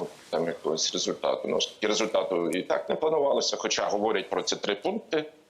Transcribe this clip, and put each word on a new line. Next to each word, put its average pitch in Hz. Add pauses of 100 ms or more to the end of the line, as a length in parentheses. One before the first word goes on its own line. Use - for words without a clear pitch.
(300)
там 82
якогось 80
результату. -
Ну, -
ж -
таки, 107
результату 95
і 90
так -
не -
планувалося, 139
хоча 104
говорять 104
про 90
ці -
три 101
пункти. 165 (260)